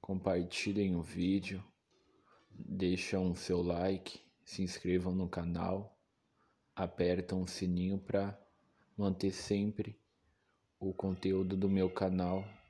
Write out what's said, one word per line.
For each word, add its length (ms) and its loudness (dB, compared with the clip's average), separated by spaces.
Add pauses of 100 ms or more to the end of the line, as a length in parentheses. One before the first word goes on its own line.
Compartilhem 920 0
o 80 -2
vídeo, 600 -2 (840)
deixam 880 0
seu 260 0
like, 580 -2 (240)
se 200 -6
inscrevam 500 0
no 160 -2
canal, 720 -4 (760)
apertam 680 0
o 40 -2
sininho 520 0
pra 360 0 (640)
manter 340 2
sempre 680 -2 (760)
o 160 -2
conteúdo 600 0
do 140 2
meu 220 6
canal 520 2 (260)